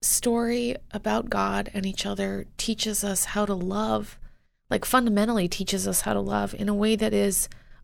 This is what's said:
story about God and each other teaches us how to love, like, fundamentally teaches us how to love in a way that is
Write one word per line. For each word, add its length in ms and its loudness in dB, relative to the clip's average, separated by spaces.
story 720 2
about 400 -2
God 420 0
and 100 -2
each 220 -2
other 400 -4
teaches 460 -2
us 220 0
how 220 0
to 80 0
love, 640 -2
like, 160 0
fundamentally 600 4
teaches 400 -2
us 140 2
how 120 0
to 60 2
love 340 0
in 160 -2
a 60 0
way 200 2
that 160 0
is 380 2